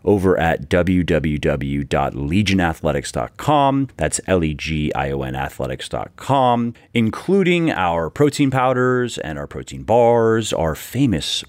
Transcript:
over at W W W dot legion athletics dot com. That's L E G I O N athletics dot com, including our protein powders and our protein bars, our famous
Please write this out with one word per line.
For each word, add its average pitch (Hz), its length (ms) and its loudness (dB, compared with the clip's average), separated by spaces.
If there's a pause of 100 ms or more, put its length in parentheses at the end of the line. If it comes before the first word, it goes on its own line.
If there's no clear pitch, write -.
over 95 340 4
at 80 300 0
W 90 340 2
W 76 360 0
W 71 440 -2
dot 71 320 -2
legion 90 460 0
athletics 80 500 -2
dot - 280 -8
com. 139 580 2
That's 76 300 -2
L 90 180 2
E 78 80 0
G 76 400 -4
I 69 200 -2
O 67 100 -4
N 65 120 -6
athletics 67 540 -8
dot - 280 -8
com, 120 580 0 (180)
including 165 800 2
our 85 400 -2
protein 143 400 2
powders 127 680 0
and - 220 -8
our 71 80 -8
protein - 360 -12
bars, 113 720 4
our 80 220 0
famous - 760 -2